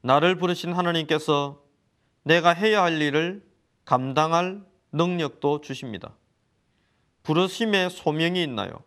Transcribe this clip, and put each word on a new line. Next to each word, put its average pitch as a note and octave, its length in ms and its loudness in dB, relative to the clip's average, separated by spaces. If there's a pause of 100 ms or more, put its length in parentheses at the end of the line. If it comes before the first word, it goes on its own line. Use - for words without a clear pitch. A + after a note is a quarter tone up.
나를 D3 340 4
부르신 F3 380 -4
하나님께서 D#3 880 -2 (600)
내가 E3 300 4
해야 G#3 300 2
할 D#3+ 180 0
일을 D#3+ 460 -2 (380)
감당할 D#3+ 800 0 (280)
능력도 D3+ 720 -2
주십니다. A#2+ 520 -12 (1080)
부르심의 F#3 680 0
소명이 E3+ 540 -2
있나요? G#2+ 280 -6 (160)